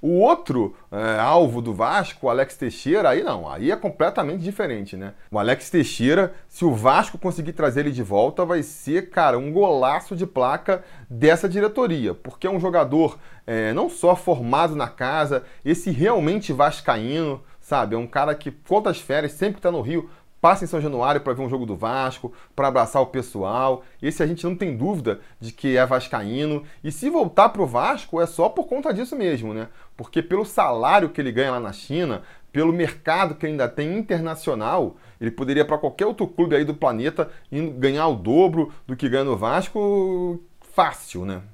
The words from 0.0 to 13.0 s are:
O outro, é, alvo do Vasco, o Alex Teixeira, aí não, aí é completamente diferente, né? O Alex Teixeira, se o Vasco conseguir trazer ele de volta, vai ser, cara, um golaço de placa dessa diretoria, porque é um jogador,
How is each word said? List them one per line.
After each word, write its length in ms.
O 180
outro, 560
é, 300
alvo 420
do 100
Vasco, 540
o 20
Alex 280
Teixeira, 540
aí 120
não, 260
aí 220
é 60
completamente 640
diferente, 540
né? 180
O 80
Alex 320
Teixeira, 640
se 160
o 100
Vasco 420
conseguir 360
trazer 300
ele 100
de 100
volta, 420
vai 200
ser, 460
cara, 280
um 140
golaço 640
de 100
placa 560
dessa 400
diretoria, 680
porque 340
é 20
um 80
jogador, 580